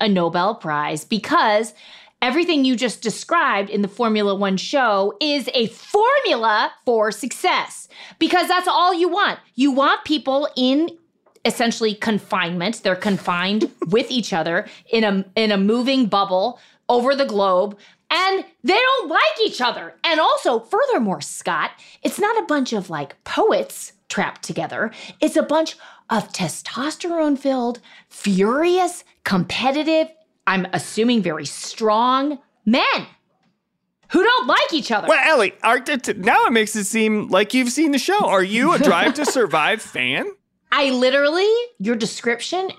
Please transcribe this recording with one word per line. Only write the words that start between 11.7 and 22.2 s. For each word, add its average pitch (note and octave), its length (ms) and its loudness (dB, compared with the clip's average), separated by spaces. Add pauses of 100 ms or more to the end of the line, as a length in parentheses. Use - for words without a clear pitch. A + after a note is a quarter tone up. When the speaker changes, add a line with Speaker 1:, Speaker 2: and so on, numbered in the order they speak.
Speaker 1:
confinement. F#3 880 -4
They're F#3 120 0
confined F#3+ 760 -2 (100)
<laughs> - 80 -6
with G#3+ 240 0
each B3 220 -4
other E3+ 340 -2 (240)
in A3+ 120 2
a, G3 220 0 (100)
in A3 160 2
a G3+ 60 2
moving A#3+ 480 2
bubble G3 540 0 (300)
over B3 260 2
the C#4 100 0
globe, G3+ 520 0 (320)
and F#4+ 340 0 (200)
they D4 160 2
don't B4+ 300 2
like B4+ 360 0
each - 160 -4
other. F#3 320 -4 (100)
And D#4+ 160 2
also, E4+ 400 2
furthermore, D4+ 600 0
Scott, E3+ 480 -4 (320)
it's - 180 -4
not G#4 220 0